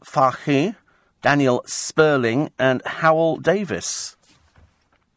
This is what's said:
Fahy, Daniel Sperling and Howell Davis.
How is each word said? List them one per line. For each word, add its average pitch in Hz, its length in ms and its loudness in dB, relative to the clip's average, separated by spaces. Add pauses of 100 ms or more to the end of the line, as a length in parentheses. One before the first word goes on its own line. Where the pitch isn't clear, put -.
Fahy, 143 720 0 (460)
Daniel 135 440 2
Sperling 143 920 0
and 131 260 0
Howell 160 540 0
Davis. 151 760 -4 (1000)